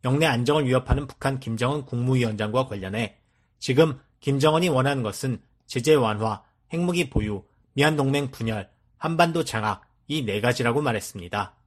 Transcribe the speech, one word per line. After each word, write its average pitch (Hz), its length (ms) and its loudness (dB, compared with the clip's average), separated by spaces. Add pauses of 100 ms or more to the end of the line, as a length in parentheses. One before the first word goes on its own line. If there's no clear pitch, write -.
영내 139 220 2
안정을 139 400 2
위협하는 127 420 0
북한 - 320 -4
김정은 127 460 -4
국무위원장과 120 800 0
관련해 101 500 -6 (420)
지금 139 380 2 (220)
김정은이 151 480 2
원하는 135 360 2
것은 113 380 -6 (260)
제재 143 280 4
완화, 110 480 0 (300)
핵무기 175 360 0
보유, 104 340 -2 (300)
미얀 151 220 4
동맹 139 340 0
분열, 110 400 -6 (280)
한반도 165 480 0
장악 107 380 -4 (240)
이 143 180 -4
네 104 160 -2
가지라고 120 400 0
말했습니다. 104 760 -4 (120)